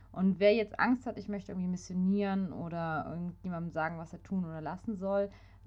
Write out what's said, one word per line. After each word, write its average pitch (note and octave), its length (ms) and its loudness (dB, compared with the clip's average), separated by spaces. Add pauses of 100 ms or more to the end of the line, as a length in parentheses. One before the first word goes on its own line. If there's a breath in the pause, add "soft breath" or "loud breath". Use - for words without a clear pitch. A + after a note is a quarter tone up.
(140 soft breath)
Und F3+ 260 4
wer G#3 160 8
jetzt G#3+ 240 0
Angst B3 260 2
hat, A3+ 120 -4
ich G3+ 100 -10
möchte G3+ 240 -6
irgendwie F#3 160 -2
missionieren F#3+ 840 2
oder E3 560 -4
irgendjemandem E3+ 640 -6
sagen, D#3+ 240 -2
was E3 160 -10
er F3+ 100 -14
tun F#3 220 -2
oder D#3+ 160 -6
lassen F3+ 340 -4
soll, G3 340 0 (380 loud breath)